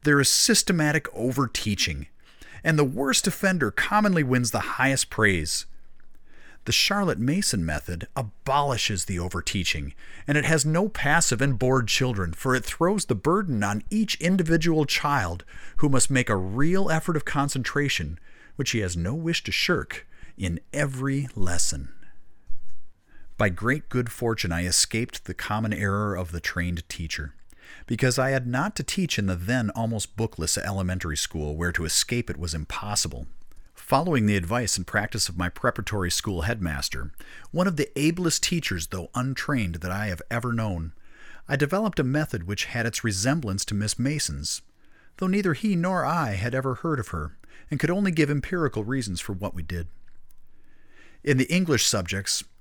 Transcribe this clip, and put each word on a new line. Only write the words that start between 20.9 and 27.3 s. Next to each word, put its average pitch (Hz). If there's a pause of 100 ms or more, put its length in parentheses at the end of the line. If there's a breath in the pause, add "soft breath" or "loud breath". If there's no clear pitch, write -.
lesson. 87 (1400 soft breath)
By 107
great 113
good 123
fortune 113
I 85
escaped -
the 90
common 107
error 101
of 87
the 85
trained 87
teacher, - (520 loud breath)